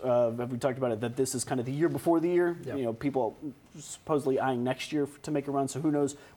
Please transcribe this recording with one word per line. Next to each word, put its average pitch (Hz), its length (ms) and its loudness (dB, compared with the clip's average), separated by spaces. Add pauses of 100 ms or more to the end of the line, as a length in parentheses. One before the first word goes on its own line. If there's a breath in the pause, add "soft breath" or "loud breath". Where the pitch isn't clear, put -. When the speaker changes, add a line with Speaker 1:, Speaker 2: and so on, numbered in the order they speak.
Speaker 1:
uh, 120 300 4
have 123 180 -4
we 123 80 -4
talked 131 200 0
about 127 120 2
it, 107 120 -2
that 120 120 -2
this 135 220 0
is 120 80 -2
kind 131 160 -2
of 117 60 -2
the 131 60 -4
year 151 160 2
before 165 300 4
the 165 100 2
year? 175 360 2
Speaker 2:
Yeah. 135 100 -6
Speaker 1:
You 139 120 -2
know, 113 60 0
people 127 440 0 (420)
supposedly 135 640 0
eyeing 123 240 0
next - 280 -4
year 147 120 0
f-, - 180 -10
to - 80 -8
make 143 160 -2
a 143 60 -4
run, 139 160 0
so 135 120 -6
who 156 120 2
knows 143 240 2 (200 loud breath)